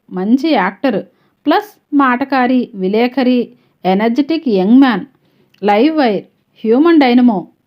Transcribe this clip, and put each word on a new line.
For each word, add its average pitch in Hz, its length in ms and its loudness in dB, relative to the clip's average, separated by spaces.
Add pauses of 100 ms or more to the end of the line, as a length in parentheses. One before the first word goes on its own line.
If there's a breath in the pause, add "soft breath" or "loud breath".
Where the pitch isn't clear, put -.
(120)
మంచి 226 380 -2
యాక్టర్, 202 540 -2 (420)
ప్లస్ 320 500 -4
మాటకారి, 254 800 0
విలేఖరి, 240 720 -2 (360 soft breath)
ఎనర్జెటిక్ 240 640 -2
యంగ్ 208 300 2
మ్యాన్, 240 260 0 (580)
లైవ్ 240 340 0
వైర్, 220 260 -2 (420)
హ్యూమన్ 302 340 2
డైనమో. 240 480 2 (200)